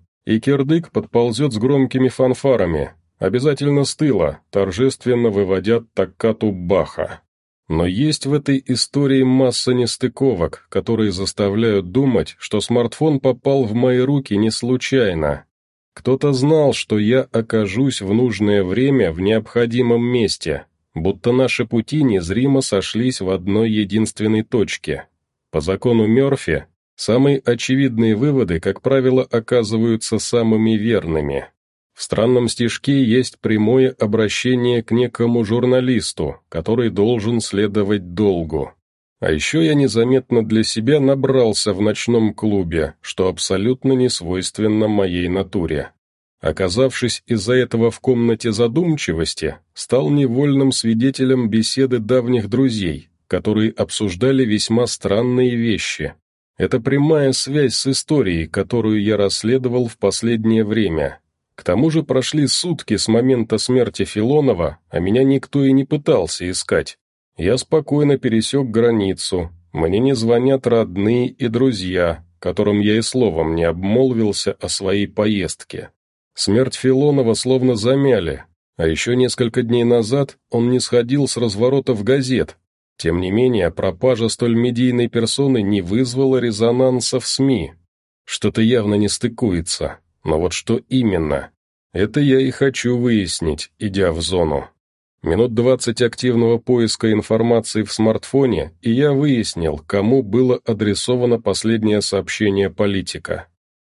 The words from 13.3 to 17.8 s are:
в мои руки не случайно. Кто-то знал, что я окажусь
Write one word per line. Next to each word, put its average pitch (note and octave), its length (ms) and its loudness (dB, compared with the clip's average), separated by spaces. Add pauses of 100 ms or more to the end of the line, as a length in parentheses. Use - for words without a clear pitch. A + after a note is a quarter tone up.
в G#2+ 100 -4
мои B2+ 260 2
руки C3+ 380 0
не A2 140 2
случайно. G#2 920 -2 (480)
Кто-то C3+ 400 0
знал, C#3+ 400 2
что - 240 -2
я A2+ 240 2 (100)
окажусь A2+ 720 -2